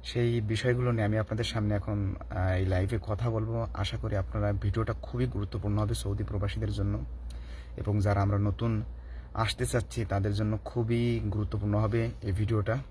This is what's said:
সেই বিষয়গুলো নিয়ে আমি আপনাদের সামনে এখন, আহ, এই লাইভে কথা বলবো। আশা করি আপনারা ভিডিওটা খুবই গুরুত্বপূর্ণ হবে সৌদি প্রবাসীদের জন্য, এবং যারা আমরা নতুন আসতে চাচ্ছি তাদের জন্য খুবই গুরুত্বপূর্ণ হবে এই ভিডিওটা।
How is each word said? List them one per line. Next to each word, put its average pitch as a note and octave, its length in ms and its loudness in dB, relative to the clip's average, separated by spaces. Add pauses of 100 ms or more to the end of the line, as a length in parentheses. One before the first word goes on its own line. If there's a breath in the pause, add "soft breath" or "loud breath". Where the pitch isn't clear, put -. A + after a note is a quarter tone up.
সেই A#2+ 360 2
বিষয়গুলো B2 520 2
নিয়ে A2 120 2
আমি G#2+ 140 2
আপনাদের A2 260 0
সামনে G#2 300 0
এখন, G2+ 400 0
আহ, F#2 380 0
এই F#2 140 2
লাইভে F#2+ 360 2
কথা A2 280 0
বলবো। A2+ 440 -2
আশা G#2+ 220 -2
করি G#2+ 200 -2
আপনারা G#2 360 0
ভিডিওটা G2+ 400 2
খুবই B2 340 -2
গুরুত্বপূর্ণ G#2 520 -2
হবে G#2+ 160 2
সৌদি G2+ 300 -2
প্রবাসীদের G2+ 480 -2
জন্য, G#2 320 0 (720 loud breath)
এবং G#2 240 0
যারা G2+ 220 4
আমরা G2+ 160 4
নতুন G#2 440 2 (520 loud breath)
আসতে A2+ 320 0
চাচ্ছি A#2 380 0
তাদের G2+ 300 0
জন্য G#2+ 300 2
খুবই A#2 600 0
গুরুত্বপূর্ণ G#2 500 0
হবে A2+ 360 2 (120)
এই G2+ 100 -2
ভিডিওটা। G#2+ 460 2 (120)